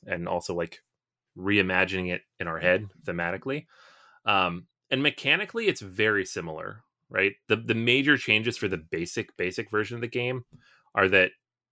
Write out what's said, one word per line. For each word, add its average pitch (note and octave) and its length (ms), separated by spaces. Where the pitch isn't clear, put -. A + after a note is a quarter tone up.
and F2 200
also, F2+ 260
like, E2+ 260
reimagining F#2 760
it F2+ 100
in F2 80
our E2 120
head F#2 280
thematically. F#2+ 600
Um, F2+ 420
and C3+ 140
mechanically, F#3+ 640
it's - 140
very G2+ 440
similar, E2+ 580
right? G2 240
The, A2 100
the A2+ 180
major C3 420
changes A2 400
for G#2+ 100
the F2+ 100
basic, E2+ 600
basic F#2 340
version G#2+ 240
of A#2 60
the A#2+ 60
game B2 380
are F#2+ 140
that F#2 220